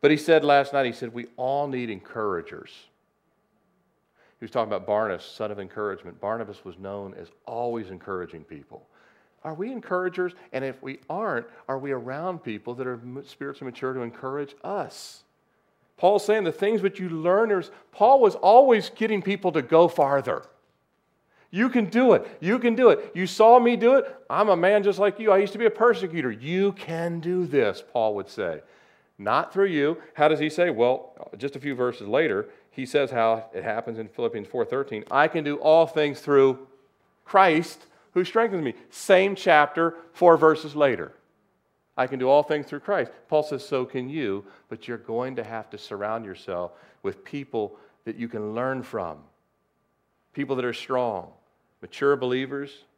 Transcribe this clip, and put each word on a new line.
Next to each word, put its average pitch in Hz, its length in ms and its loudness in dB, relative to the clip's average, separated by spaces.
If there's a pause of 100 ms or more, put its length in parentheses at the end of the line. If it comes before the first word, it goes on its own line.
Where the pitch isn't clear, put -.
But 147 100 4
he 156 60 4
said 156 280 4
last 143 300 4
night, 139 120 0
he 120 60 -4
said, 117 200 -10
"We 120 140 -12 (100)
all 139 320 -4
need 123 220 -6
encouragers." 95 800 -8 (1700)
He - 60 -18
was 110 80 -18
talking 113 180 -2
about 95 160 -6
Barnabas, 104 380 -2
son - 260 -10
of 104 80 -12
encouragement. 95 640 -10
Barnabas 104 440 -8
was 90 140 -18
known 98 360 -12
as 87 140 -18 (180)
always 117 440 -8
encouraging 87 540 -12
people. 69 420 -20 (560)
Are 156 120 -12
we 202 180 -10
encouragers? 180 600 -4 (180)
And 131 120 -6
if 131 160 -10
we 135 200 -14 (100)
aren't, 160 360 -4 (220)
are 131 100 -4
we 139 120 -8
around 139 540 -8
people 117 300 -10
that 127 120 -8
are 127 80 -6
m-, 123 320 -14
spiritually 139 460 -14
mature 131 200 -6
to 131 80 -6
encourage 135 640 -8
us? - 600 -10 (720)
Paul's 202 280 4
saying 214 200 0
the 165 80 -2
things 202 300 -2
which 196 180 -4
you 185 80 -6
learn, 175 400 0
there's, 185 240 -2 (180)
Paul 262 300 6
was 208 160 4
always 233 540 6
getting 214 320 -2
people 190 280 -2
to 156 120 -2
go 165 260 6
farther. 139 560 0 (1080)
"You 220 180 0
can 240 180 0
do 233 260 4
it. - 120 4 (140)
You 202 220 -2
can 233 160 0
do 240 140 8
it. - 260 0
You 185 100 -2
saw 226 320 8
me 240 160 4
do 233 220 4
it. 262 100 2 (240)
I'm 202 180 0
a 190 80 6
man 196 280 2
just 190 160 0
like 202 180 0
you. 220 140 2
I 190 60 6
used 202 160 0
to 208 40 -8
be 233 80 2
a 208 40 6
persecutor. 185 600 0
You 170 420 -2
can 170 460 -6
do 180 280 -2
this," 127 360 0 (100)
Paul 110 220 0
would 98 140 -8
say. 85 340 -6 (560)
"Not 117 340 -2
through 196 140 0
you." 160 340 -2 (140)
How 151 140 2
does 156 100 2
he 151 120 -2
say? 175 200 0
Well, 123 680 -2
just 135 200 -8
a 135 40 -14
few 139 140 -8
verses 120 320 -4
later, 110 420 0 (220)
he 131 160 -10
says 135 240 0
how 113 440 0
it 95 100 -8
happens 113 340 -6
in 110 100 -12
Philippians 113 400 -6
four 120 160 -4
thirteen. 123 460 -6
"I 147 180 4
can 160 160 -4
do 147 120 -4
all 156 300 6
things 151 340 -2
through 135 460 4 (580)
Christ 175 600 2 (280)
who 180 100 0
strengthens 196 380 -2
me." 123 120 -4 (160)
Same 190 440 2
chapter, 165 600 2 (160)
four 170 240 8
verses 151 400 2
later. 131 360 0 (840)
"I 127 100 -2
can 131 120 -8
do 127 100 -2
all 143 140 6
things 147 240 -4
through 143 140 -12
Christ." 190 300 -4 (180)
Paul 151 140 2
says, 147 240 -8
"So 131 180 -2
can 127 240 -8
you," 110 360 -6 (240)
but - 180 -16
you're 120 120 -10
going 120 380 -6
to 117 80 -6
have 110 260 -12
to 104 80 -18
surround 107 460 -8
yourself 90 480 -10 (300)
with 98 220 -8
people 127 520 -8 (280)
that 110 120 -10
you 117 120 -8
can 107 260 -8
learn 127 280 -6
from, 87 360 -10 (1120)
people 139 240 -6
that 127 80 -4
are 120 80 -4
strong, 113 600 -4 (500)
mature 143 340 0
believers. 131 680 -6 (120)